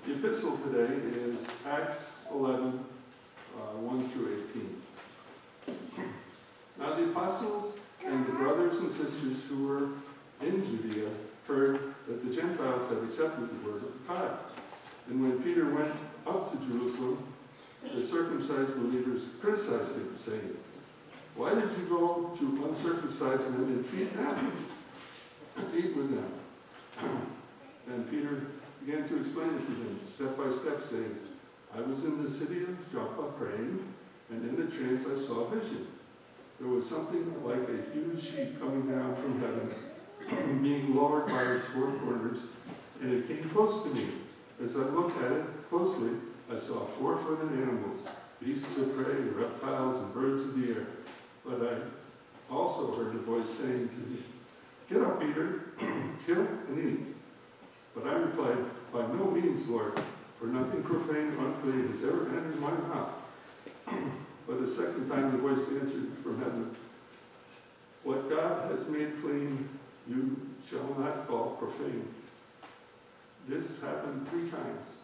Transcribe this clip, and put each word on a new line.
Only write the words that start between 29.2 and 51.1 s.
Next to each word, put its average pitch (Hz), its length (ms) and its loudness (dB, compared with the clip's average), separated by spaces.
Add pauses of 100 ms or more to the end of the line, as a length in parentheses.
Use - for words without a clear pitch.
it - 100 -2
to 120 60 -4
them, 113 340 -4
step 135 320 -2
by 135 140 0
step, 135 320 0
saying, 110 320 -4 (580)
"I 113 60 -6
was 135 240 0
in 151 180 2
the 139 80 0
city 175 340 -2
of - 280 -6
Joppa - 480 -2
praying, 117 420 -2 (480)
and 113 140 -4
in 135 180 2
a - 80 2
trance 127 360 2
I 139 120 0
saw 117 280 0
a 214 100 0
vision. - 320 -2 (720)
There 127 80 -2
was 123 220 4
something 165 440 0 (120)
like 127 240 2
a 147 240 -2
huge 165 280 0
sheet - 380 -4
coming 135 320 2
down 127 240 2
from 127 240 0
heaven, - 1200 0
<clears throat> - 20 6
being 139 320 6
lowered 143 320 6
by 127 160 4
its 123 220 2
four 135 260 2
corners, 120 480 0 (600)
and 127 120 2
it 120 140 2
came 160 240 -2
close 214 320 6
to 147 60 0
me. 110 180 2 (560)
As 117 120 -2
I 135 40 4
looked 147 420 2
at 127 100 4
it 156 140 2 (240)
closely, 165 400 4 (420)
I 110 60 -2
saw - 280 -2 (140)
four-footed 156 520 2 (100)
animals, 104 380 0 (440)
beasts 139 360 -2
of 131 160 2
prey, 135 260 2 (140)
reptiles, 127 640 0
and 101 160 -4
birds 135 280 4
of 131 180 0
the 117 140 2
air. 104 140 -2 (580)